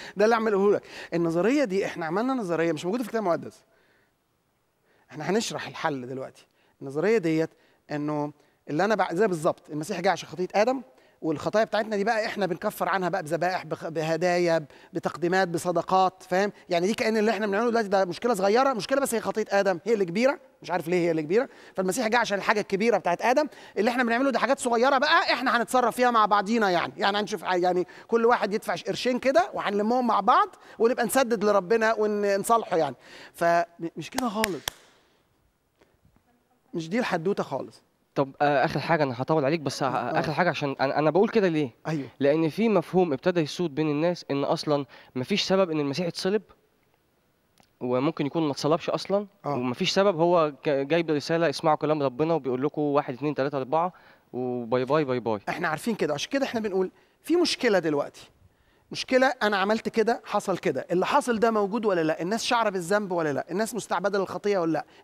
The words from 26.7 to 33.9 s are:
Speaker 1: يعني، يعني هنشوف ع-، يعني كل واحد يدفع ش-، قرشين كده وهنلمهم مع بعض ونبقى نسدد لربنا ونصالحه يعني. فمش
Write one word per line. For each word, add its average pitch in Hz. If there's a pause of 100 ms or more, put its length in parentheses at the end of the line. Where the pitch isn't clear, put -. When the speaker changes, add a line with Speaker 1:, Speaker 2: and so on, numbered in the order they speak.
Speaker 1:
يعني، 143
يعني 202
هنشوف 208
ع-، 180
يعني 180 (200)
كل 226
واحد 220
يدفع 214
ش-، 170
قرشين 240
كده 311
وهنلمهم 208
مع 202
بعض 294 (220)
ونبقى 240
نسدد 226
لربنا 208
ونصالحه 208
يعني. 143 (380)
فمش 170